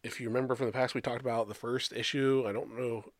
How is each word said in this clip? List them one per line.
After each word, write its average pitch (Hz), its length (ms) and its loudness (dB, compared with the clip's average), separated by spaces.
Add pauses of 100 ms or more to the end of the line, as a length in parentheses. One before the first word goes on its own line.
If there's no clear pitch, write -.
If - 180 -8
you 117 80 -4
remember 127 260 2
from 127 120 2
the 107 60 0
past, 127 220 2
we 123 60 -2
talked 127 200 -2
about 117 280 2
the 104 60 -8
first 123 380 -2
issue. 135 540 2
I 101 60 0
don't 113 260 -4
know. 117 260 -2 (160)